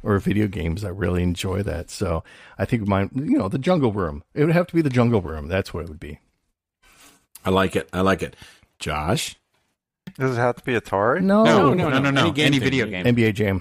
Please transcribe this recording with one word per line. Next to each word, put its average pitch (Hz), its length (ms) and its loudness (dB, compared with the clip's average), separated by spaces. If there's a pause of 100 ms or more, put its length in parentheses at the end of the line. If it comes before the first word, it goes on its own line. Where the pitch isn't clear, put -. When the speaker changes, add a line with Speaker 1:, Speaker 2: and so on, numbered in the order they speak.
Speaker 1:
or 101 160 2
video 104 300 0
games. 85 340 -4
I 98 60 -6
really 90 340 -2
enjoy 92 400 -2
that. 80 280 -6
So 87 340 -4 (340)
I 101 60 0
think 104 240 -2
mine, 98 260 0
you 160 220 0
know, 98 140 0
the 98 80 -4
Jungle 139 340 2
Room. 80 400 -4
It 147 140 0
would 165 80 2
have 175 140 2
to - 60 -14
be 165 60 4
the 151 80 0
Jungle 117 320 4
Room. 78 260 -8
That's 92 280 -2
what 80 100 -8
it 82 60 -12
would 78 100 -16
be. 73 180 -14 (1300)
Speaker 2:
I 92 60 0
like 95 260 2
it. - 160 -4
I 90 80 -4
like 95 220 2
it. 67 120 -8 (440)
Josh? 76 580 -4 (800)
Speaker 3:
Does 131 200 -2
it - 20 -2
have 123 160 2
to - 80 -20
be 131 80 -2
Atari? 113 480 0
Speaker 1:
No. 202 240 4
Speaker 4:
No, 202 300 4
Speaker 2:
No, - 0 -
no, 170 160 0
Speaker 4:
no, 135 80 2
no, - 0 -
Speaker 2:
no. 139 140 2
Speaker 4:
no. 135 100 2
Speaker 2:
Any 104 100 2
game 151 140 0
Speaker 4:
Any 139 140 2
Speaker 2:
theme. 120 40 -2
Speaker 4:
video 127 220 0
game. 92 200 -4
Speaker 1:
N 120 80 4
B 117 100 4
A 110 80 4
Jam. 98 280 0